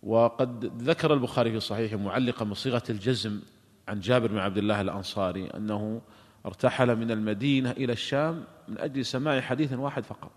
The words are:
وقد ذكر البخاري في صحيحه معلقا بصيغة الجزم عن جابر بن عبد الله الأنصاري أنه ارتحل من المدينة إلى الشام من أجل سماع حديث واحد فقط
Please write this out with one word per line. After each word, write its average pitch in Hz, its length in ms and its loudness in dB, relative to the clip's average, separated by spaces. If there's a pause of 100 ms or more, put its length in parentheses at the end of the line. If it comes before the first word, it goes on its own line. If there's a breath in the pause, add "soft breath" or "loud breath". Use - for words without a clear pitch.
وقد 117 800 2
ذكر 151 320 4
البخاري 120 380 2
في 113 80 -2
صحيحه 107 360 -2
معلقا 107 480 0
بصيغة 117 460 -2
الجزم 107 500 -2 (480)
عن 104 120 -4
جابر 113 260 4
بن 104 120 2
عبد 95 200 0
الله 104 220 2
الأنصاري 95 680 -2
أنه 107 540 -4 (460 loud breath)
ارتحل 120 500 2
من 117 140 -2
المدينة 117 600 2
إلى 123 220 -2
الشام 151 520 -2 (240)
من 107 100 -8
أجل 135 260 -2
سماع 131 360 0
حديث 131 320 0
واحد 135 320 -4
فقط - 320 -14